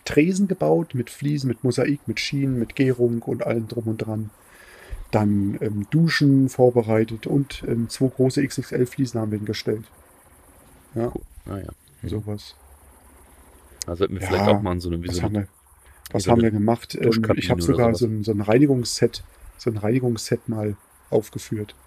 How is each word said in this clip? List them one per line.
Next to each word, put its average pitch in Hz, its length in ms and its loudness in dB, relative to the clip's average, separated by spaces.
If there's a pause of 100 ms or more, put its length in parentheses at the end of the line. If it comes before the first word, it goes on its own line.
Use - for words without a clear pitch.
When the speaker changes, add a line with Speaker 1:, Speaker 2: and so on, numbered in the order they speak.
Speaker 1:
Tresen 185 440 2
gebaut 165 460 0
mit 120 140 -4
Fliesen, 139 380 -4
mit 117 160 -4
Mosaik, 127 440 0
mit 113 120 -4
Schienen, 135 400 -2
mit 113 160 -6
Gärung 120 460 2
und 117 240 -4
allem 113 240 0
drum 113 180 -6
und 110 100 -2
dran. 110 320 -6 (800)
Dann, 104 500 2
ähm, 104 300 -4
Duschen 143 580 4
vorbereitet 113 760 2
und, - 400 -2
ähm, 117 200 0
zwei 135 200 0
große 131 340 0
X 135 160 -4
X 127 160 -6
L-Fliesen 123 480 -2
haben 107 100 -4
wir 107 60 -2
hingestellt. 107 460 -4 (1120)
Ja. 117 200 -2
Speaker 2:
Cool. - 60 -10 (240)
Ah, 98 140 -8
ja. 87 100 -12 (320)
Mhm. - 80 -8
Speaker 1:
Sowas. 104 460 -8 (1300)
Speaker 2:
Also 87 140 -6
sollten 95 160 0
wir 87 60 -6
Speaker 1:
Ja, 92 60 -4
Speaker 2:
vielleicht 95 220 2
auch 104 120 4
mal 90 200 -2
so 87 80 -6
eine, 85 140 -4
wie 87 40 -10
Speaker 1:
was 87 100 -4
Speaker 2:
so 87 40 -4
Speaker 1:
haben 104 140 -2
Speaker 2:
eine, 101 100 -2
Speaker 1:
wir, - 40 -14 (640)
was 98 120 -2
Speaker 2:
wie - 20 -8
so 110 60 4
Speaker 1:
haben 117 80 6
Speaker 2:
eine 113 80 6
Speaker 1:
wir 107 120 0
gemacht? 113 360 0
Ähm, - 80 -4
Speaker 2:
Duschkabine 113 360 2
Speaker 1:
ich - 100 -2
hab 123 80 2
Speaker 2:
oder 85 80 0
Speaker 1:
sogar 123 240 4
Speaker 2:
sowas. 110 100 0
Speaker 1:
so 120 80 0
ein, 107 160 -2
so 110 80 -2
ein 104 100 0
Reinigungsset, 123 840 2 (340)
so - 120 -6
ein 107 80 -2
Reinigungsset 117 720 -2
mal 107 260 -4 (360)
aufgeführt. 110 640 -4 (120)